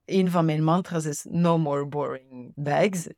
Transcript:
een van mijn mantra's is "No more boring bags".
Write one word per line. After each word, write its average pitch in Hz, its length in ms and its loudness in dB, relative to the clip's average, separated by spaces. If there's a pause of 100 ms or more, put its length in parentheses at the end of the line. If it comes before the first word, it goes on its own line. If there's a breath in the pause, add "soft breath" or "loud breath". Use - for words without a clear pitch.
een 185 260 2
van 170 140 2
mijn 156 180 2
mantra's 165 420 0
is 147 240 -6
"No 170 280 4
more 143 280 0
boring 135 680 -8
bags". 156 520 0 (100)